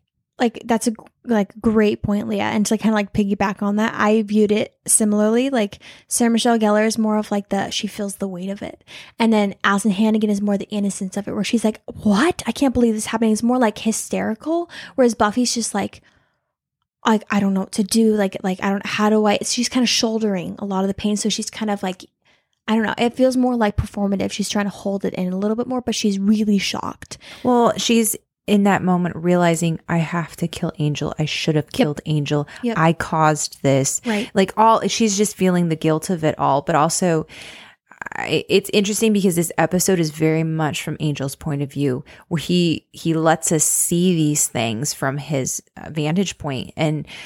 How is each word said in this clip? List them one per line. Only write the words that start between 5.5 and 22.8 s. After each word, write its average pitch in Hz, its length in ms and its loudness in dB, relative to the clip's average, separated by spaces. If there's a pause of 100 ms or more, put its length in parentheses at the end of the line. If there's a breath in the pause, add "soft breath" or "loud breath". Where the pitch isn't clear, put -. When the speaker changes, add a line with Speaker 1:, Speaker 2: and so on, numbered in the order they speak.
Speaker 1:
Like, 220 280 -2 (300 loud breath)
Sarah 233 220 2
Michelle 233 280 2
Gellar 214 280 4
is 220 120 -2
more 214 180 2
of, 208 140 -2
like, 202 200 -4
the, 196 200 -2
she - 160 -6
feels 196 300 -8
the 196 100 -6
weight 185 240 -8
of 202 100 -8
it. - 220 -14 (380 loud breath)
And 226 120 4
then 202 300 2
Allison 202 300 2
Hannigan 214 380 2
is 202 120 -2
more 202 160 0
the - 120 -8
innocence 196 460 -4
of 202 120 -6
it, - 60 -6
where 208 100 -2
she's 226 200 -2
like, 214 220 -2
"What? 220 600 0
I 233 60 -4
can't 269 220 0
believe 240 200 2
this 214 100 -6
is - 40 -10
happening." 226 240 2
It's 214 100 -2
more, 240 160 0
like, 220 200 0
hysterical. 220 880 -4 (280 loud breath)
Whereas 240 180 4
Buffy's 233 400 0
just 226 200 -6
like, 202 260 -6 (1080)
like, 220 240 2
"I 202 80 0
don't 196 160 2
know 190 60 0
what - 120 -6
to 214 120 0
do. 220 300 4
Like, 196 280 0
like, 185 220 -2
I 196 60 0
don't, 196 160 -2
how 214 240 0
do 214 160 4
I," 208 160 2
she's 240 260 -2
kinda 247 180 0
shouldering 208 720 -2
a 208 60 -8
lot 190 180 -2
of 196 60 0
the 196 60 -2
pain. 208 220 -2
So 214 120 -2
she's 214 220 -4
kind 214 200 -4
of, 202 140 -4
like, 185 200 -6 (640)
I 220 80 2
don't 220 100 2